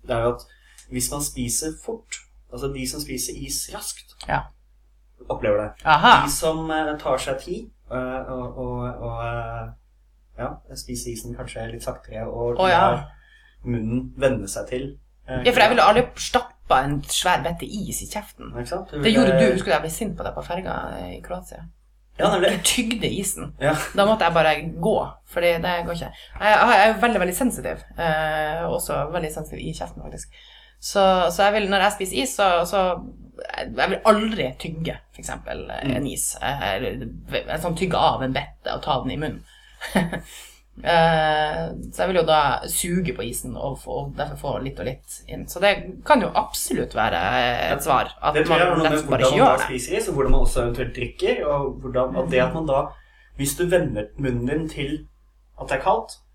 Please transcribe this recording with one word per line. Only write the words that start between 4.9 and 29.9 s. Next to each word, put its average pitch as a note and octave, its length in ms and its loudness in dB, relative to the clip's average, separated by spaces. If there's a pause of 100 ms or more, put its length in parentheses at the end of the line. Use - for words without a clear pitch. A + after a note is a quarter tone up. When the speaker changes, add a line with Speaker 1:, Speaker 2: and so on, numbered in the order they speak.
Speaker 1:
opplever A#2 280 0
det. G#2+ 140 -4 (140)
Speaker 2:
Aha. F3 400 6
Speaker 1:
De - 60 -2
som, D#3+ 400 -2
eh, D3+ 260 -2
tar C#3 200 0
seg C3 220 -4
tid, - 300 -10 (220)
eh, B2+ 400 -6
og, B2 260 -8
og, B2 440 -6
og, A#2 220 -8
eh, A#2 480 -8 (680)
ja, B2+ 120 -6 (260)
spiser A#2+ 360 -10
isen A#2 240 -10
kanskje A2+ 360 -10
litt A#2 120 -12
saktere, A#2 440 -8
og A#2+ 320 -2
Speaker 2:
Å, F#3 100 4
ja. F3 120 6
Speaker 1:
lar F3 240 2 (600)
munnen A#2+ 520 -2
venne B2 300 0
seg - 220 -8
til, C3+ 280 -8 (300)
eh, C3 160 -4
Speaker 2:
Ja, B3 80 6
for B3 100 4
jeg G#3+ 80 8
ville A#3+ 120 6
aldri G3+ 220 8 (120)
stappa - 680 0
en C#3+ 180 -2
svær - 420 2
bette E3+ 220 -4
is - 380 -6
i - 40 -14
kjeften. - 460 -12
Speaker 1:
Ikke A#2+ 140 -8
sant? F#3+ 240 -8
Du D3 60 -8
Speaker 2:
Det D3 80 -2
Speaker 1:
ville A3 140 6
Speaker 2:
gjorde - 200 6
du, D#3 140 6
husker - 120 0
du G3 60 0
jeg D#3 100 4
ble D#3+ 80 -6
sint - 280 -6
på - 60 -10
deg - 120 -6
på - 80 -8
ferga - 320 -6 (340)
i F3+ 120 -12
Kroatia? F3+ 420 -12 (560)
Speaker 1:
Ja, G3 120 4
nemlig. F#3 200 4
Speaker 2:
Du - 120 -4
tygde A3 460 0
isen. - 500 -6
Speaker 1:
Ja. C#3+ 140 2 (220)
Speaker 2:
Da G3+ 100 4
måtte A3 180 4
jeg E3+ 100 2
bare D#3 200 6 (260)
gå, E3+ 140 2 (320)
fordi F3 260 2 (100)
det F3+ 120 -2 (120)
går E3+ 80 -6
ikke. E3+ 180 -10 (280)
Jeg, G#3+ 180 6
jeg A#3 220 8
er A3 140 8
jo G3+ 80 -4
veldig, A3+ 180 4
veldig F3+ 160 0
sensitiv, - 480 -2 (140)
eh, D#3 720 0
også C#3+ 420 -2
veldig D#3+ 220 -4
sensitiv - 260 -10
i D#3+ 140 -8
kjeften, F3 300 -10